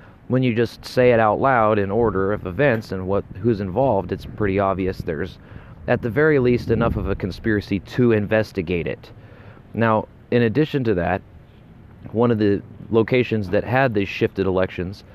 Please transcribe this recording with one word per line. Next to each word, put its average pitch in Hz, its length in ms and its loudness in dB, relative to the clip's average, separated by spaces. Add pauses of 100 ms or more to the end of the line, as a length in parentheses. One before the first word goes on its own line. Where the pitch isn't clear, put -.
(280)
when 131 160 0
you 120 100 2
just 113 300 -2
say 123 280 4
it 113 60 4
out 107 220 4
loud 110 400 4
in 98 100 -2
order 98 420 0
of 104 140 -6
events 113 460 0
and 92 160 -6
what, 98 160 0 (160)
who's 107 200 0
involved, 98 520 0
it's 92 120 -8
pretty 101 360 -2
obvious 95 380 -2
there's, 87 400 -8 (500)
at 123 120 2
the 123 80 -6
very 147 300 2
least, 123 320 2
enough 113 260 0
of 95 120 -4
a 98 80 -2
conspiracy 101 640 -2
to 120 320 2
investigate 98 760 0
it. - 240 -8 (640)
Now, 110 320 0 (240)
in 120 120 2
addition 131 420 0
to 110 100 2
that, 87 280 -2 (880)
one 120 180 2
of 110 80 0
the 101 240 2 (280)
locations 113 600 0
that 98 140 0
had 123 300 0
these 101 140 0
shifted - 380 -2
elections, 92 560 -2 (120)